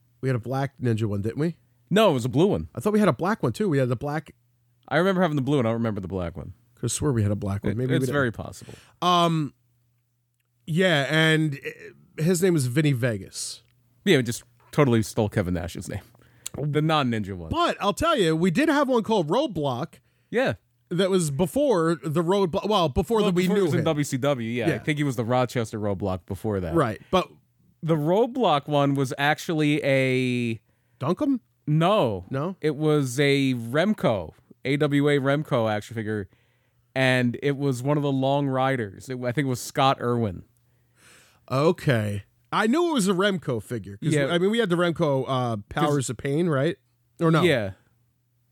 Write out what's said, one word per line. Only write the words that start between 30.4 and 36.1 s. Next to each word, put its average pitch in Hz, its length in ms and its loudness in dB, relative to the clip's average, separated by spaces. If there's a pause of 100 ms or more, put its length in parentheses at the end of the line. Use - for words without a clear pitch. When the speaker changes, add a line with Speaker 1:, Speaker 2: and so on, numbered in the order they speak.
Speaker 1:
Duncan? 240 400 -2 (260)
Speaker 2:
No. 151 640 2
Speaker 1:
No? 151 300 -6
Speaker 2:
It 147 160 -2
was 147 440 0
a 139 340 2
Remco, 123 800 -2 (320)
A 135 100 0
W 143 320 2
A 147 120 4
Remco 135 520 0
action 107 240 -6
figure, 107 320 -4 (640)